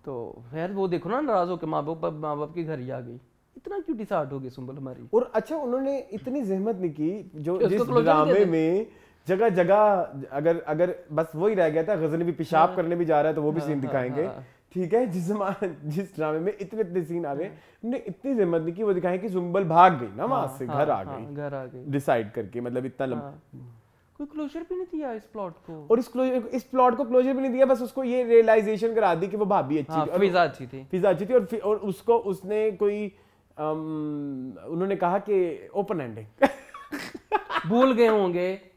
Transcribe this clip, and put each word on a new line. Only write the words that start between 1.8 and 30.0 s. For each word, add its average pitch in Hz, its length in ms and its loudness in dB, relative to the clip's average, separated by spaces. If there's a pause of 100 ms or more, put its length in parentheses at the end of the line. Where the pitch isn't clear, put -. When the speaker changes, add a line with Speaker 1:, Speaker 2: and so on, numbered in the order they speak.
Speaker 1:
बाप, 160 300 -6
माँ 151 240 -6
बाप 151 160 -8
के 175 100 -6
घर 151 140 -8
ही 127 120 -10
आ 127 100 -8
गई। 120 140 -14 (420)
इतना 403 220 -10
क्यूटी 240 260 -8
सा 190 140 -2
आर्ट 139 140 -4
हो 139 80 -8
गया 127 100 -12
सुंबल 127 240 -14
हमारी। 127 400 -12
Speaker 2:
और 240 200 2
अच्छा, 302 220 -2
उन्होंने 269 560 -4
इतनी 254 300 -6
जहमत 196 340 -2
नहीं 180 140 -4
की, 160 440 -4
जो 156 240 -4
Speaker 1:
कि 233 60 4
उसको 202 140 2
Speaker 2:
जिस 247 40 0
Speaker 1:
क्लोजर 240 200 4
Speaker 2:
ड्रामे 156 320 6
Speaker 1:
दे 196 40 6
दे। 208 60 6
Speaker 2:
में 170 420 2 (420)
जगह 196 200 2
जगह 196 460 6 (380)
अगर, 160 280 2
अगर 170 340 0 (180)
बस 160 220 -2
वही 202 200 0
रह 175 140 4
गया 160 160 0
था, 202 120 0
गजनवी 160 360 -2
पेशाब 160 340 2
Speaker 1:
हाँ। 185 100 -2
Speaker 2:
करने 175 200 0
भी 175 80 0
जा 151 160 4
रहा 147 80 4
है, 156 60 0
तो 156 80 -2
वो 151 100 0
भी 160 80 -2
Speaker 1:
हाँ, 143 80 -4
Speaker 2:
सीन 151 80 0
Speaker 1:
हाँ, 131 100 -2
Speaker 2:
दिखाएंगे। 131 380 -2
Speaker 1:
हाँ। 131 200 -10 (300)
Speaker 2:
ठीक 180 200 -2
है, 247 120 2
जिस 175 220 -4
जमा-, 202 360 -4 (200)
जिस 170 320 -6
ड्रामे 156 220 -2
में 196 220 -2
इतने 220 200 -8
इतने 180 220 -2
सीन 165 240 -6
आ 139 80 -4
गए, 156 100 -6
Speaker 1:
हाँ। 202 100 -12 (300)
Speaker 2:
उन्होंने 247 240 -4
इतनी 262 260 -6
जहमत 170 280 2
नहीं 170 120 -4
की, 208 80 -6
वो 208 100 2
दिखाएं 180 260 0
कि 214 100 -6
सुंबल 180 360 -2
भाग 165 360 8
गई 104 160 -8
ना 151 80 -4
वहाँ 233 240 0
Speaker 1:
हाँ, 135 100 -12
Speaker 2:
से, 131 80 -6
Speaker 1:
हाँ, 139 100 -4
Speaker 2:
घर 151 140 2
आ 95 140 -2
Speaker 1:
हाँ, 127 220 -10
Speaker 2:
गई। 143 80 -14
Speaker 1:
घर 143 200 -8
आ 131 100 -8
गई। 127 260 -14
Speaker 2:
डिसाइड 131 420 0
करके, 113 280 -8
मतलब 123 260 -6
इतना 131 200 -6
लंबा। 123 180 -6
Speaker 1:
हाँ। 147 180 -18 (760)
कोई 294 80 -10
क्लोजर 302 340 -10
भी 359 160 -10
नहीं 370 100 -8
दिया 302 260 -8
इस 214 120 -10
प्लॉट 190 280 -10
को। 156 380 -16
Speaker 2:
और 233 80 8
इस 247 100 -2
क्लोजर, 254 240 0
इस 247 320 -2
प्लॉट 254 320 6
को 277 80 -2
क्लोजर 254 300 4
भी 262 60 -2
नहीं 262 120 0
दिया, 262 140 6
बस 254 160 2
उसको 262 220 -4
ये 247 200 0
रियलाइजेशन 220 680 6
करा 202 200 4
दी 180 140 -2
कि 202 80 -6
वो 208 100 0
भाभी 156 320 2
अच्छी 147 140 -4
Speaker 1:
हाँ, 156 140 0